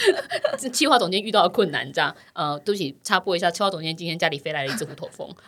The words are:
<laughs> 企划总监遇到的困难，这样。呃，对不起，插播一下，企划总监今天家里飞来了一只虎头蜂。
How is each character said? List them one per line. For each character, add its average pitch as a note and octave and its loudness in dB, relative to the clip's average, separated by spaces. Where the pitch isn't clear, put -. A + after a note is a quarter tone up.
<laughs> - -4
企 D4 2
划 B3+ 6
总 F3+ 0
监 F#3+ 2
遇 G#3+ -6
到 G#3 6
的 F3 6
困 F3 2
难， C3+ -4
这 D3+ -2
样。 D3 0
呃， D3+ -2
对 G3+ -2
不 G#3 0
起， D#3+ -4
插 G3 2
播 F#3 0
一 E3+ 2
下， F3 2
企 F3+ -2
划 G3 4
总 G3 -4
监 D#3+ -4
今 E3+ -8
天 E3 -4
家 E3 4
里 C#3+ -4
飞 D3+ -6
来 D3 -2
了 C3+ -4
一 C3 -4
只 - -4
虎 - -12
头 - -12
蜂。 - -12